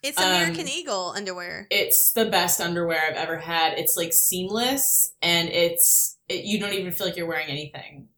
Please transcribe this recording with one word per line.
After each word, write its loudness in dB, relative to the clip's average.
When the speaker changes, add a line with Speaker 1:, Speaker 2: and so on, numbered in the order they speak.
Speaker 1:
It's 0
American 4
Speaker 2:
Um, -6
Speaker 1:
Eagle -4
underwear. -8
Speaker 2:
It's 2
the 2
best 0
underwear 0
I've -6
ever -4
had. 0
It's, 0
like, -2
seamless, 0
and 2
it's, 2
it, -4
you -2
don't -2
even -4
feel -4
like -4
you're -4
wearing -4
anything. -10